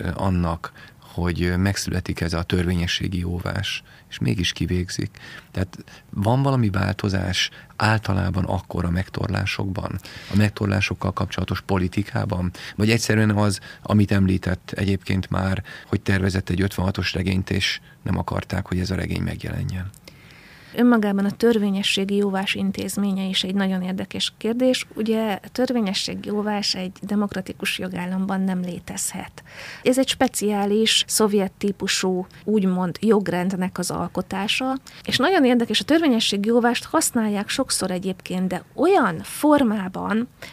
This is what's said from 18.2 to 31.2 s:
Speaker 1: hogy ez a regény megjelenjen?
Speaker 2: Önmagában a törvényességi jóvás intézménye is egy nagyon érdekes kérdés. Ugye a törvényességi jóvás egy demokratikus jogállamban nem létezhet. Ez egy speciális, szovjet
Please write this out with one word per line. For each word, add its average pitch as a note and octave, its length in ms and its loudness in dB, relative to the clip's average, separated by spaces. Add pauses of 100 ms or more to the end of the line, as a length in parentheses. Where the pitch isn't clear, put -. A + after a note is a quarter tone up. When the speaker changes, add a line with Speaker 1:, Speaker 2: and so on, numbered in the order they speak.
Speaker 1:
hogy F2+ 120 -2
ez F2+ 120 -2
a F#2 40 -2
regény F2 280 -2
megjelenjen? F2 680 -6 (840)
Speaker 2:
Önmagában G#3 500 4
a G3+ 60 0
törvényességi G3+ 840 2
jóvás G3 380 0
intézménye G3 680 -2
is F#3+ 200 -2
egy F#3+ 100 -4
nagyon F#3+ 280 0
érdekes F#3+ 540 -4
kérdés. B3 580 2
Ugye A3 480 0
a - 100 -18
törvényességi G3+ 760 -2
jóvás G#3 460 -2
egy F#3 280 -8
demokratikus G3+ 760 -2
jogállamban F#3 640 -4
nem F#3+ 200 0
létezhet. - 840 -8 (400)
Ez B3 160 4
egy C4 100 2
speciális, G#3 1000 2
szovjet G3+ 460 2